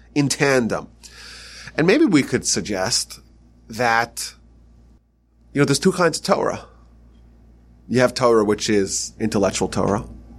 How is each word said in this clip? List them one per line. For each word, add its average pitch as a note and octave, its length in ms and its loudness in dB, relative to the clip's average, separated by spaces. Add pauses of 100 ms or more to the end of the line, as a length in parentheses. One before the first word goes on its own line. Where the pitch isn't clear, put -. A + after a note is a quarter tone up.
(160)
in C#3+ 120 2
tandem. B2+ 600 0 (880)
And D#3 100 0
maybe C#4+ 180 4
we E3 200 4
could - 200 -2
suggest F#2+ 760 -4 (480)
that, A#2 680 -2 (1160)
you C#3 80 -2
know, C#3+ 40 4
there's C#3 140 2
two F#3 140 2
kinds F3 260 0
of - 60 -12
Torah. - 420 -2 (1200)
You A#2+ 140 0
have B2 120 4
Torah, A#2 320 4
which G#2 240 0
is G2 520 0
intellectual G2 480 0
Torah. G2 360 -2 (340)